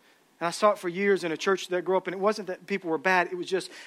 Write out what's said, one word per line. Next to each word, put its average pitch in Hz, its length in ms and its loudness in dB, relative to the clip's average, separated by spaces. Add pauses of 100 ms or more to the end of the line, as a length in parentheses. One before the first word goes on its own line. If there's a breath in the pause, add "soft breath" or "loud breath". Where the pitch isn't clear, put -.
(400 soft breath)
And 165 80 -4
I 170 40 -2
saw 208 200 4
it 202 60 -2
for 185 120 -6
years 190 340 2
in 170 80 -2
a - 60 -2
church 190 300 0
that 180 100 0
I 180 40 0
grew 185 140 0
up 185 120 0
in. 175 60 -4
It 196 60 -8
wasn't 208 280 0
that 180 200 -12
people 185 220 -4
were 160 80 0
bad. 180 340 2
It 185 40 -6
was 175 120 -6
just 180 240 -2 (140 loud breath)